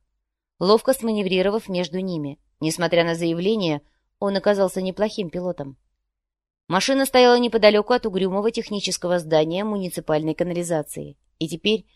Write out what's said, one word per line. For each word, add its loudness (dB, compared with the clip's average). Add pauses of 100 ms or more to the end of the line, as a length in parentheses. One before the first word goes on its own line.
(600)
ловко 4
сманеврировав -2
между -4
ними. -6 (220)
Несмотря 0
на -2
заявление, -2 (380)
он -2
оказался 0
неплохим -4
пилотом. -8 (920)
Машина 0
стояла 6
неподалёку 4
от 0
угрюмого -2
технического -4
здания 0
муниципальной -4
канализации. -4 (200)
И -4
теперь -4 (100)